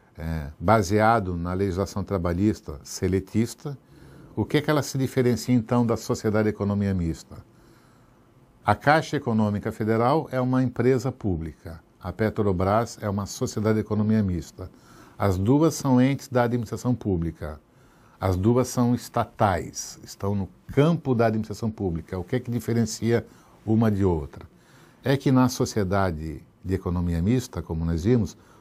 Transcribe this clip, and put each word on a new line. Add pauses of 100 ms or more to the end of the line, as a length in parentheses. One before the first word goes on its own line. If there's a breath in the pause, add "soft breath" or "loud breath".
(160 soft breath)
eh, (100)
baseado
na
legislação
trabalhista
seletista, (600 loud breath)
o
que
é
que
ela
se
diferencia,
então,
da
sociedade
de
economia
mista? (1200 soft breath)
A
Caixa
Econômica
Federal
é
uma
empresa
pública, (180)
a
Petrobras
é
uma
sociedade
de
economia
mista. (480 loud breath)
As
duas
são
entes
da
administração
pública. (600 soft breath)
As
duas
são
estatais,
estão
no (200)
campo
da
administração
pública.
O
que
é
que
diferencia (400 loud breath)
uma
de
outra? (560 soft breath)
É
que
na
sociedade (220)
de
economia
mista,
como
nós
vimos, (240 soft breath)